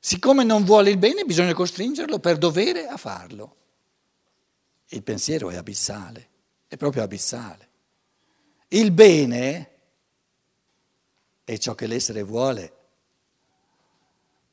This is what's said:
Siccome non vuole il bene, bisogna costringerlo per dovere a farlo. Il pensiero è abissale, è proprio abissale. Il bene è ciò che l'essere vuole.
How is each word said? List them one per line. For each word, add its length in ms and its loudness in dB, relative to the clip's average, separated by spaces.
Siccome 380 2
non 180 2
vuole 260 6
il 80 2
bene, 280 0
bisogna 280 0
costringerlo 680 -6
per 180 0
dovere 500 -2
a 80 -12
farlo. 600 -16
Il 160 -14
pensiero 460 -4
è 80 -10
abissale, 720 -10
è 120 -18
proprio 260 -4
abissale. 640 -10
Il 220 4
bene 800 4
è 140 -10
ciò 180 -8
che 120 -8
l'essere 360 -6
vuole. 500 -4